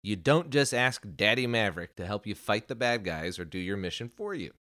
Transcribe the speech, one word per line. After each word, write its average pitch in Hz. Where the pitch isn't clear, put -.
You 101
don't 147
just 139
ask 123
Daddy 117
Maverick 98
to 90
help 101
you 101
fight 107
the 127
bad 120
guys 85
or 87
do 80
your 92
mission 98
for 208
you 104